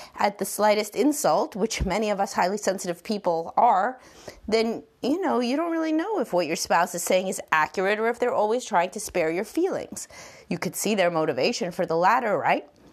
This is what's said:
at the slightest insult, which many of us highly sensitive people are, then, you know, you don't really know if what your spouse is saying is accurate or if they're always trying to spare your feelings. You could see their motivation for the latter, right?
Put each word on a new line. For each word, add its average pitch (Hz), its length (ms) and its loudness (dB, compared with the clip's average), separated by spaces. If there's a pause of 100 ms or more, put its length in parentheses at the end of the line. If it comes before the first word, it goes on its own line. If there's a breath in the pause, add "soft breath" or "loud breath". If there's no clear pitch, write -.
(180 loud breath)
at 202 200 0
the 196 80 -4
slightest 208 500 0
insult, 226 580 2
which 202 300 -2
many 208 260 0
of 196 120 0
us - 100 -2
highly 196 260 0
sensitive 185 460 -4
people 180 540 -2
are, 226 420 4 (480 loud breath)
then, 220 360 0 (180)
you 294 180 0
know, 247 220 0
you 247 160 0
don't 339 120 -2
really 320 220 -2
know 349 280 0
if 233 120 -4
what 175 160 2
your 165 80 -2
spouse 180 400 0
is 175 80 -6
saying 185 240 2
is - 140 -4 (100)
accurate 190 480 2
or 226 80 0
if 233 120 -2
they're 247 140 0
always 214 300 0
trying 185 280 2
to 208 100 -10
spare 160 280 -2
your 175 140 -2
feelings. - 640 -4 (400 loud breath)
You 170 100 -4
could 165 200 -6
see 214 180 0
their 175 160 4
motivation 160 600 0
for 175 140 -2
the 160 120 0
latter, 196 400 2
right? 147 320 0 (240 loud breath)